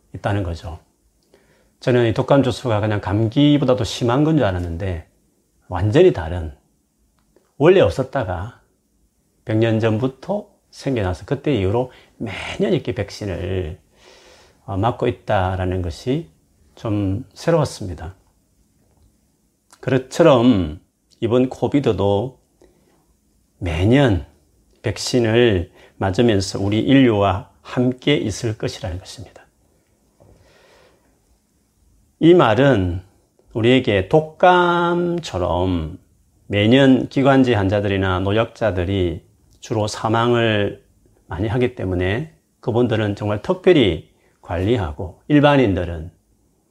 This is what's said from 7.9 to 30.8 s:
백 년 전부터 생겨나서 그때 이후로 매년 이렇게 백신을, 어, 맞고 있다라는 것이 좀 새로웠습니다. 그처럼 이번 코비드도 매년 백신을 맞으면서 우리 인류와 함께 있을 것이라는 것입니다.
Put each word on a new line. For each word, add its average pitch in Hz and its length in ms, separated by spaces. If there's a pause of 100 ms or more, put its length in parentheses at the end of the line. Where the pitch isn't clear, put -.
백 110 140
년 113 200
전부터 127 720 (220)
생겨나서 104 560
그때 143 280
이후로 107 380 (240)
매년 120 560
이렇게 123 220
백신을, 92 880 (800)
어, 98 120
맞고 120 320
있다라는 92 760
것이 127 480 (460)
좀 101 480 (100)
새로웠습니다. 95 800 (1700)
그처럼 123 1000 (400)
이번 127 280
코비드도 107 920 (1160)
매년 95 640 (580)
백신을 110 880 (240)
맞으면서 101 640
우리 101 180
인류와 110 720 (100)
함께 127 540
있을 110 420
것이라는 92 440
것입니다. - 460 (2750)